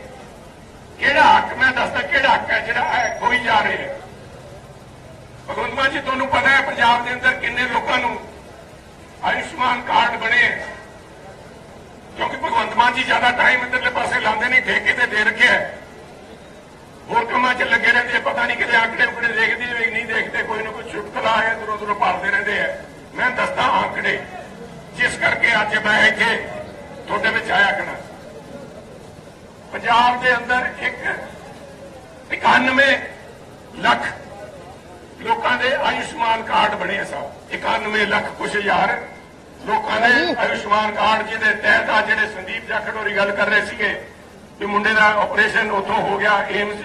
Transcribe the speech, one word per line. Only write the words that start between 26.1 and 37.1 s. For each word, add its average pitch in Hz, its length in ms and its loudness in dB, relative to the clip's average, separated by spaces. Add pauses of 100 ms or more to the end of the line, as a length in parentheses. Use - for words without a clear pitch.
ਤੁਹਾਡੇ - 240 0
ਵਿੱਚ - 200 -2
ਆਇਆ - 220 4
ਖੜਾ। - 240 -6 (1800)
ਪੰਜਾਬ 233 500 4
ਦੇ 247 140 4
ਅੰਦਰ 247 320 0 (120)
ਇੱਕ - 160 -4 (1400)
ਇਕਾਨਵੇਂ 262 680 4 (800)
ਲੱਖ - 280 2 (1120)
ਲੋਕਾਂ - 360 2
ਦੇ 262 180 2
ਆਯੁਸ਼ਮਾਨ 233 680 0
ਕਾਰਡ - 320 2
ਬਣੇ 196 240 -4
ਆ - 60 -4
ਸਾਹਿਬ, - 480 -10